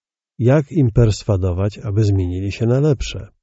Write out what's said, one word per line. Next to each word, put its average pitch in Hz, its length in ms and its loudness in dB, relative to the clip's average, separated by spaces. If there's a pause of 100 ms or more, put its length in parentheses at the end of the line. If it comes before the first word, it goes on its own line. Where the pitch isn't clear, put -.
(400)
Jak 139 320 2
im 135 200 2
perswadować, 98 840 0
aby 107 260 -2
zmienili 95 480 0
się 113 140 -4
na 123 140 2
lepsze? 135 480 -2 (160)